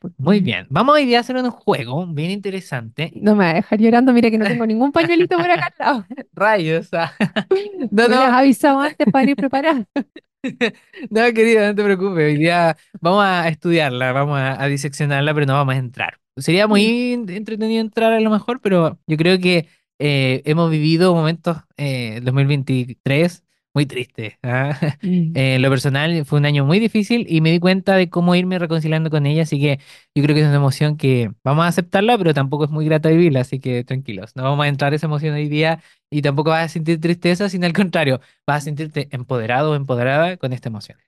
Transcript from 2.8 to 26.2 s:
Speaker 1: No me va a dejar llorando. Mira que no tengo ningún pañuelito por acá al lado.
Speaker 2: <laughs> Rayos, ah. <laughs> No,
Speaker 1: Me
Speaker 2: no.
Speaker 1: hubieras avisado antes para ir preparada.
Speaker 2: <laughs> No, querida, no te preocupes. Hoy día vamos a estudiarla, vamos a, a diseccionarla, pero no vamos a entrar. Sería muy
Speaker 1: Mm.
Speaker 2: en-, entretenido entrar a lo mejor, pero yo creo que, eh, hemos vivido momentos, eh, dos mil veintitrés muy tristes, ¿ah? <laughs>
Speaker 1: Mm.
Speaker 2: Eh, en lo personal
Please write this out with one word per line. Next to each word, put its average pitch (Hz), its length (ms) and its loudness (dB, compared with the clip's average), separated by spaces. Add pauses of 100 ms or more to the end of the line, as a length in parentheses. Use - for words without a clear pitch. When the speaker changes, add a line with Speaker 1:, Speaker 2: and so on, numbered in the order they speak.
Speaker 1:
No 208 220 2
me 202 80 4
va 165 60 2
a 160 40 2
dejar 220 240 0
llorando. 233 340 6
Mira 240 160 4
que 220 100 0
no 214 60 0
tengo 226 220 -2
ningún 226 240 0
pañuelito 339 460 2
por 349 120 0
acá 349 180 0
al - 200 -8
lado. 233 200 0 (120)
Speaker 2:
<laughs> - 160 -18
Rayos, 180 600 0
ah. 165 260 -4
<laughs> 196 280 -2 (440)
No, 208 100 4
Speaker 1:
Me 240 60 4
Speaker 2:
no. 240 80 2
Speaker 1:
hubieras 262 160 4
avisado 269 480 4
antes 294 320 -2
para 269 180 4
ir 285 60 -2
preparada. 277 580 -2
Speaker 2:
<laughs> - 20 -12 (1120)
No, 220 120 2 (100)
querida, 220 360 4
no 208 60 -2
te 202 80 0
preocupes. 190 420 0
Hoy 151 120 2
día 170 400 2 (240)
vamos 196 240 2
a 175 240 0
estudiarla, 147 640 0
vamos 143 260 -2
a, 135 240 -2
a 139 60 0
diseccionarla, 143 640 -2
pero 147 120 0
no 135 80 2
vamos 139 200 0
a 131 40 -2
entrar. 120 400 -8 (180)
Sería 175 320 2
muy 233 480 2
Speaker 1:
Mm. 233 140 -8
Speaker 2:
en-, 175 60 -10
entretenido 220 440 -4
entrar 226 320 0
a 226 80 2
lo 220 100 2
mejor, 214 300 -2
pero 175 380 0 (100)
yo 156 80 0
creo 175 240 2
que, 180 260 2 (320)
eh, 135 460 0
hemos 165 260 0
vivido 160 440 2
momentos, 165 420 -2 (200)
eh, 123 460 -6
dos 127 120 -2
mil 139 120 2
veintitrés 135 960 -2 (320)
muy 143 120 0
tristes, 120 560 -10
¿ah? 127 280 -2
<laughs> 151 320 -6
Speaker 1:
Mm. 175 340 -2
Speaker 2:
Eh, 131 200 2
en 127 60 2
lo 135 60 2
personal 143 560 0